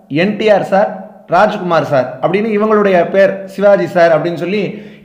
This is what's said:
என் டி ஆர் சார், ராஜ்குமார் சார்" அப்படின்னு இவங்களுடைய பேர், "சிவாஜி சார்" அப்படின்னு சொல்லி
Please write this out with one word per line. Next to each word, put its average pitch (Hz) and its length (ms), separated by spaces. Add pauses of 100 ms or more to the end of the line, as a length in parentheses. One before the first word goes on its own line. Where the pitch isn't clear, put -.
என் 190 300
டி 214 120
ஆர் 190 140
சார், - 440 (200)
ராஜ்குமார் 180 580
சார்" 127 360
அப்படின்னு 214 280 (100)
இவங்களுடைய 202 500
பேர், 190 360
"சிவாஜி 196 420
சார்" 170 340
அப்படின்னு 170 140
சொல்லி 175 520 (180)